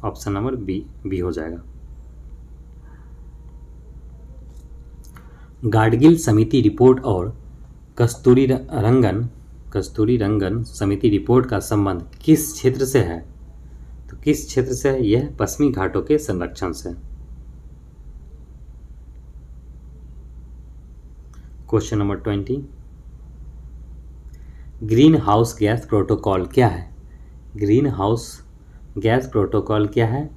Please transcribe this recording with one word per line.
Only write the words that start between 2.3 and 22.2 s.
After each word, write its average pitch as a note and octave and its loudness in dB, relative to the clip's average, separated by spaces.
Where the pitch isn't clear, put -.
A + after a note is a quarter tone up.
गाडगिल A#2 6
समिति A2+ 2
रिपोर्ट B2 6
और G2 -2
कस्तूरी B2+ 4
र-, C3 2
रंगन, A#2+ 2
कस्तूरी G#2+ 0
रंगन G#2 0
समिति G2+ 0
रिपोर्ट A#2 4
का A2+ -2
संबंध G2 -2
किस D3+ 4
क्षेत्र C3 0
से B2+ 2
है? E2+ -4
तो - -16
किस - -2
क्षेत्र C3 -2
से C3 0
है? C3 0
यह B2 0
पश्चिमी C3 0
घाटों F#2 -2
के D3 2
संरक्षण F2+ -4
से। F2 -10
क्वेश्चन G#2+ 0
नंबर G2+ 0
ट्वेंटी, G#2 -4